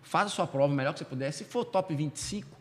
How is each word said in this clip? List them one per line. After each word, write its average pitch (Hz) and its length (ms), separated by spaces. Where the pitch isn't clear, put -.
faz 185 240
a - 20
sua 180 180
prova 139 260
o 143 40
melhor 139 160
que 151 60
você 156 80
puder. 135 260
Se - 120
for 233 200
top 190 300
vinte 143 220
e - 40
cinco, - 280